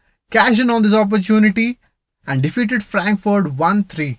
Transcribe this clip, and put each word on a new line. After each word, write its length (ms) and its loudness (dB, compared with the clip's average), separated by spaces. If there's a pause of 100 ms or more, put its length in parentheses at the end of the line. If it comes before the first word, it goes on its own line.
(300)
cashed 300 2
in 100 0
on 120 2
this 120 2
opportunity 840 0 (480)
and 160 -2
defeated 400 -2
Frankfurt 680 -2
one 320 0
three, 340 -8